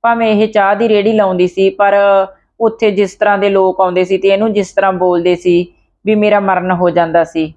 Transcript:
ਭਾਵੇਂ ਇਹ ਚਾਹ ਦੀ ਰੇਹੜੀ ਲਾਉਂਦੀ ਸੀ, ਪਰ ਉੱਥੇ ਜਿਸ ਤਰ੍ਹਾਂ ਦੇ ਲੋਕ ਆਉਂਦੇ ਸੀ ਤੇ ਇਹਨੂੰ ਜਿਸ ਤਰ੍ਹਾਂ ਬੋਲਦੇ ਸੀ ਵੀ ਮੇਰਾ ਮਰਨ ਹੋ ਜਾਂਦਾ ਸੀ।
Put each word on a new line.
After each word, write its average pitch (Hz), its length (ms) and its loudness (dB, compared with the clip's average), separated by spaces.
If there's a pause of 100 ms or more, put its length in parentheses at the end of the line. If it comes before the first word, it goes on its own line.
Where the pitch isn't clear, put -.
ਭਾਵੇਂ 233 280 0
ਇਹ 214 160 2
ਚਾਹ 202 280 0
ਦੀ 226 140 -2
ਰੇਹੜੀ 208 240 2
ਲਾਉਂਦੀ 185 340 0
ਸੀ, 190 240 0
ਪਰ 202 220 0 (640)
ਉੱਥੇ 220 320 0
ਜਿਸ 190 240 -2
ਤਰ੍ਹਾਂ 208 220 0
ਦੇ 202 120 0
ਲੋਕ 190 320 0
ਆਉਂਦੇ 180 240 0
ਸੀ 190 120 -2
ਤੇ 190 100 0
ਇਹਨੂੰ 202 260 0
ਜਿਸ 196 180 -4
ਤਰ੍ਹਾਂ 196 240 0
ਬੋਲਦੇ 175 400 0
ਸੀ 175 300 0 (400)
ਵੀ 214 100 0
ਮੇਰਾ 208 240 0
ਮਰਨ 185 340 -2
ਹੋ 175 160 0
ਜਾਂਦਾ 165 360 0
ਸੀ। 160 320 -6